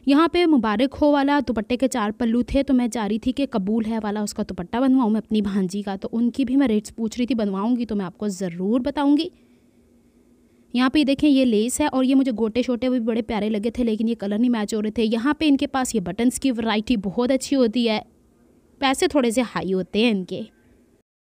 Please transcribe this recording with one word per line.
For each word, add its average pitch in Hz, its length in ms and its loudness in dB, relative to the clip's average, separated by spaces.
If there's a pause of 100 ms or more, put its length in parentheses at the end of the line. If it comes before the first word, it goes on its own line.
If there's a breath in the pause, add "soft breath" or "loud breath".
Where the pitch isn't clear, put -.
यहाँ 285 200 4
पे 349 180 2
मुबारक 247 480 2
हो 294 180 4
वाला 285 300 2
दुपट्टे 240 360 -4
के 262 100 0
चार 214 240 -2
पल्लू 233 340 0
थे 277 180 0
तो 277 100 0
मैं 240 160 2
चाह 220 160 -4
रही 214 140 -2
थी 254 120 -4
कि 277 140 -2
कबूल 220 400 -2
है 220 140 -4
वाला 208 240 -4
उसका 208 200 -6
दुपट्टा 185 380 -6
बनवाऊँ 262 300 4
मैं 220 100 0
अपनी 214 200 0
भांजी 196 400 -2
का, 196 160 -6
तो - 100 -10
उनकी 240 380 0
भी 254 100 -2
मैं 277 120 4
रेट्स 214 240 0
पूछ 226 260 -6
रही 247 80 -2
थी। 262 100 0
बनवाऊँगी 220 500 -2
तो 220 100 -6
मैं 202 100 -2
आपको 208 240 -6
ज़रूर 190 520 -2
बताऊँगी। 285 500 0 (1400 soft breath)
यहाँ 254 160 2
पे 302 160 2
देखें 277 220 2
ये 269 180 4
लेस 226 360 0
है 302 60 0
और 262 180 0
ये 269 100 2
मुझे 269 180 2
गोटे 220 300 -2
शोटे 247 260 -2
भी 254 120 0
बड़े 226 220 -2
प्यारे 214 260 -2
लगे 214 220 -2
थे 247 120 -2
लेकिन 226 260 0
ये 233 60 -2
कलर 208 240 -4
नहीं 247 100 2
मैच 220 240 -2
हो 214 60 -2
रहे 214 180 -4
थे। 233 60 2
यहाँ 226 300 0
पे 311 140 0
इनके 285 200 4
पास 262 280 -2
ये 214 60 0
बटन्स 196 380 -2
की 269 120 0
वैरायटी 226 480 -2
बहुत 208 320 -2
अच्छी 262 240 0
होती 240 300 2
है, 214 140 0 (840)
पैसे 269 260 2
थोड़े 240 240 2
से 240 120 0
हाई 180 280 -4
होते 190 300 -2
हैं 240 100 4
इनके। 185 320 -4 (840)